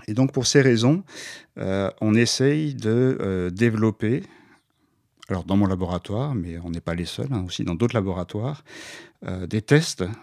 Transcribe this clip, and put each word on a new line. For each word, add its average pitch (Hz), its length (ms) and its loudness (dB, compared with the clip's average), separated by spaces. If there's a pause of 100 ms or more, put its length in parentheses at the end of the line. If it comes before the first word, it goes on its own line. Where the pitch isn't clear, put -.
Et 107 60 -6
donc, 131 180 2
pour 127 160 0
ces 147 140 2
raisons, 127 420 4 (540)
euh, 95 320 -2 (120)
on 107 140 4
essaye 139 580 2
de, 120 480 2
euh, 92 280 -2
développer, 110 760 2 (1040)
alors 92 140 -2
dans 98 120 0
mon 101 120 4
laboratoire, 95 680 -2
mais 85 240 -6
on 85 120 -10
n'est 82 100 -6
pas 85 140 -4
les 87 100 -4
seuls, 135 260 -6
hein, 107 140 -2
aussi - 180 -6
dans 87 120 -2
d'autres 117 200 0
laboratoires, 104 680 -4 (640)
euh, 92 220 -6
des 107 140 -2
tests, 151 420 2 (200)